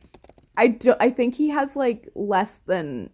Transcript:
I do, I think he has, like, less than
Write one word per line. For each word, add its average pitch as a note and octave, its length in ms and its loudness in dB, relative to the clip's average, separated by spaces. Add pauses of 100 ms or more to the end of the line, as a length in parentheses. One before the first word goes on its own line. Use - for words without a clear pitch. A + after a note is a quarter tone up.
(560)
I B3 120 6
do, A#3 320 2
I A#3+ 100 4
think B3 240 0
he D4+ 160 0
has, C#4+ 260 -4
like, A#3+ 380 -2
less G3+ 520 -2
than D3 480 -4